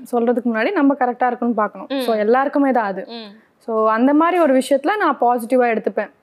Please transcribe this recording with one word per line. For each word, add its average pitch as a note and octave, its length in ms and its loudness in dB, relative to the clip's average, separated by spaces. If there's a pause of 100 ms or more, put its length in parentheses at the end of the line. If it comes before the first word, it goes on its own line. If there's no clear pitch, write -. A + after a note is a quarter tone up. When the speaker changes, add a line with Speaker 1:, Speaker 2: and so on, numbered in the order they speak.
(120)
Speaker 1:
சொல்றதுக்கு A#3 400 0
முன்னாடி A3+ 200 -2
நம்ம C#4+ 220 2
கரெக்டா B3 340 0
இருக்குன்னு A#3+ 260 -2
பார்க்கணும். G3+ 360 -4
Speaker 2:
ம். C4+ 100 -4
Speaker 1:
So, A#3+ 160 -2
எல்லாருக்குமே C4+ 560 2
தான் B3 140 0
அது. F#3+ 220 -6
Speaker 2:
ம். A3+ 240 -14 (260)
Speaker 1:
So, A3 320 -2
அந்த A#3+ 240 2
மாதிரி E4+ 280 2
ஒரு C4+ 160 4
விஷயத்துல C#4+ 400 0
நான் E4+ 240 0
பாசிட்டிவா A#3+ 440 0
எடுத்துப்பேன். A3 440 -4 (140)